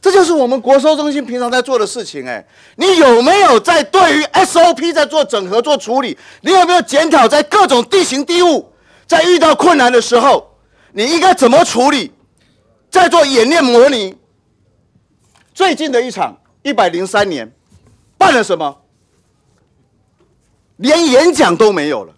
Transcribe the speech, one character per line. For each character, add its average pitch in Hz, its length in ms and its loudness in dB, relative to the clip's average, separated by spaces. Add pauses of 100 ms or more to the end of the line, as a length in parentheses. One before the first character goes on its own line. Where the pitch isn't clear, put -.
这 392 100 0
就 370 140 4
是 330 80 -2
我 285 120 0
们 254 140 -2
国 262 180 2
搜 302 200 2
中 294 120 -4
心 285 160 -6
平 240 140 -8
常 240 100 -4
在 254 120 -2
做 254 180 -4
的 214 80 -2
事 214 160 -10
情， 143 240 -14
哎， 113 180 -12 (300)
你 359 220 0
有 247 240 4
没 339 200 2
有 285 160 4
在 330 240 0
对 339 360 0
于 302 60 -2
S 339 360 -2
O 339 140 4
P 330 180 -6
在 302 140 -2
做 302 180 -4
整 196 260 -6
合、 220 120 -2
做 294 160 -2
处 240 240 -6
理？ 214 160 -8 (240)
你 269 100 -4
有 370 140 2
没 349 80 -2
有 349 80 0
检 311 280 -2
讨 311 160 2
在 302 180 0
各 392 240 0
种 247 180 0
地 381 180 0
形 269 220 -6
地 349 160 -2
物， 320 320 -2 (340)
在 330 160 0
遇 349 160 2
到 311 160 2
困 320 220 2
难 247 120 2
的 247 120 2
时 240 180 0
候， 220 380 -2 (340)
你 208 140 -6
应 311 160 -2
该 370 120 2
怎 254 160 2
么 302 140 4
处 254 260 0
理？ 240 220 -4 (760)
在 359 180 2
做 330 180 2
演 254 240 0
练 330 140 0
模 247 260 4
拟。 208 280 -8 (1400)
最 359 200 0
近 302 160 -6
的 240 120 -2
一 254 100 -6
场， 175 300 -8 (220)
一 285 100 -6
百 202 160 0
零 175 180 -8
三 202 220 -2
年， 120 240 -10 (640)
办 359 160 2
了 233 100 0
什 185 140 -4
么？ 147 240 -8 (1900)
连 302 300 0
演 302 280 2
讲 233 220 0
都 214 160 2
没 151 160 -4
有 127 160 -6
了。 80 140 -20